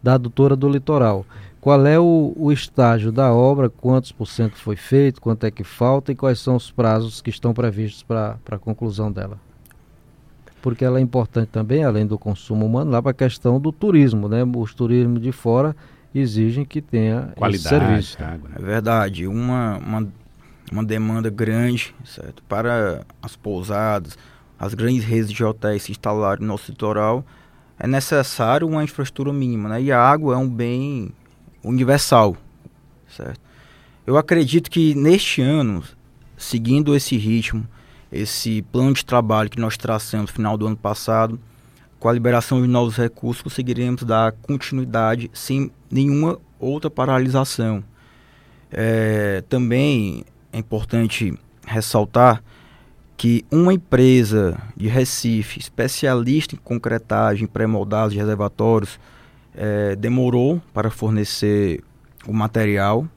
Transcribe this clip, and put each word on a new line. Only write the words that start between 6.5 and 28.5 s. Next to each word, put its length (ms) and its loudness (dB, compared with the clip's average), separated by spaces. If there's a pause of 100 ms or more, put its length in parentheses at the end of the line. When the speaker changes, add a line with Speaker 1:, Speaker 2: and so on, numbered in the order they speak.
Speaker 1:
os 140 -4
prazos 520 0
que 80 -6
estão 240 -2
previstos 500 -4
pra, 400 -4
pra 160 -10
conclusão 520 -6
dela? 280 -10 (1200)
Porque 220 -2
ela 160 2
é 20 4
importante 460 0
também, 360 -2
além 220 2
do 140 -4
consumo 460 -4
humano, 260 0
lá 100 2
pra 120 0
questão 460 0
do 120 -2
turismo, 560 4
né? 160 0 (120)
Os 180 -4
turismos 480 2
de 100 -4
fora 440 0 (380)
exigem 520 0
que 160 -8
tenha 480 -2
esse 60 -18
Speaker 2:
Qualidade 500 2
Speaker 1:
serviço. 340 0
Speaker 2:
da 80 -8
água, 220 -12
né? 100 -16
Speaker 3:
É 20 -10
verdade. 680 -2
Uma, 500 -2
uma, 300 -4 (640)
uma 120 -4
demanda 460 -2
grande, 760 -2
certo? 460 -18
Para 520 -2 (200)
as 140 -14
pousadas, 800 -4 (420)
as 160 -6
grandes 280 0
redes 280 0
de 120 -4
hotéis 400 -2
se 80 -12
instalarem 500 -2
no 120 -4
nosso 180 -12
litoral, 540 -2 (540)
é 80 -6
necessário 800 0